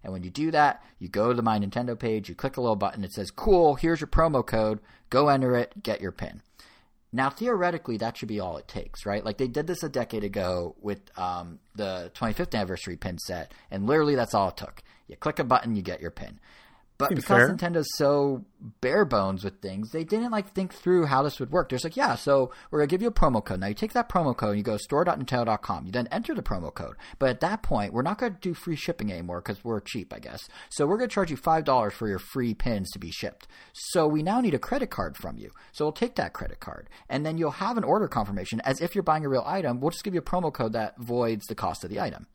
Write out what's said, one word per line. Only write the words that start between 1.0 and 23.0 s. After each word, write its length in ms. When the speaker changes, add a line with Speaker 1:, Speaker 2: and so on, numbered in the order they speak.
Speaker 1:
go 220
to 40
the 100
My 160
Nintendo 380
page, 300
you 80
click 220
a 40
little 140
button, 300
it 80
says, 180
"Cool, 440
here's 260
your 80
promo 360
code, 340
go 200
enter 260
it, 260
get 200
your 100
pin." 300
Now, 140
theoretically, 680
that 200
should 120
be 100
all 180
it 100
takes, 380
right? 180
Like, 140
they 100
did 200
this 160
a 60
decade 340
ago 580
with, 180
um, 440
the 400
twenty-fifth 400
anniversary 420
pin 220
set, 340
and 160
literally 300
that's 180
all 160
it 80
took. 240
You 100
click 200
a 60
button, 320
you 80
get 180
your 80
pin. 300
But 100
Speaker 2:
Seems 140
Speaker 1:
because 240
Speaker 2:
fair. 80
Speaker 1:
Nintendo's 400
so 500
bare 240
bones 400
with 180
things, 300
they 120
didn't, 280
like, 220
think 200
through 340
how 160
this 160
would 120
work. 180
They're 80
just 80
like, 120
"Yeah, 160
so 380
we're 100
gonna 80
give 140